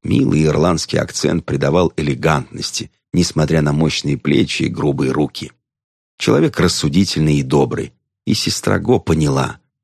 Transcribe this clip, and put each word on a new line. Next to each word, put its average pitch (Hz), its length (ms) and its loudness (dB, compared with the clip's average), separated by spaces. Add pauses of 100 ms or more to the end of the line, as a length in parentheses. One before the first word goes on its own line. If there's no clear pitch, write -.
Милый 78 440 2
ирландский 78 500 0
акцент - 480 -2
придавал 76 520 0
элегантности, 71 920 -4 (220)
несмотря 78 500 2
на 73 100 0
мощные 73 440 0
плечи - 460 0
и - 60 -2
грубые 67 420 -2
руки. 73 420 -4 (680)
Человек - 420 0
рассудительный 78 760 2
и 71 60 0
добрый, 67 500 -2 (340)
и 107 80 0
сестра - 440 -2
Го 120 220 2
поняла, 69 600 0 (240)